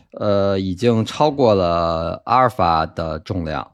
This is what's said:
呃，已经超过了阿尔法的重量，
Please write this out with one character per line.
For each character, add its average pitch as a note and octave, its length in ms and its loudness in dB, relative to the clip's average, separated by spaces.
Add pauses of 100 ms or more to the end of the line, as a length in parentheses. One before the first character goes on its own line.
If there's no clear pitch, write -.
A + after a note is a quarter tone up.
(140)
呃， G2 460 0
已 F#2+ 140 -4
经 A2 320 0
超 D3+ 240 0
过 C3+ 240 2
了 E2+ 720 0
阿 A2+ 100 0
尔 B2+ 140 4
法 E2 340 0
的 D#2+ 360 -6
重 F2+ 260 -6
量， D2 280 -6